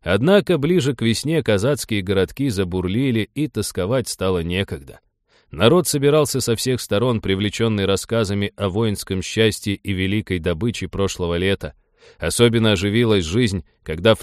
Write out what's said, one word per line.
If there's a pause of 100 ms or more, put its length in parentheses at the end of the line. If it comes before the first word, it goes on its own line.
Однако
ближе
к
весне
казацкие
городки
забурлили,
и
тосковать
стало
некогда. (500)
Народ
собирался
со
всех
сторон,
привлеченный
рассказами
о
воинском
счастье
и
великой
добыче
прошлого
лета. (460)
Особенно
оживилась
жизнь, (180)
когда
в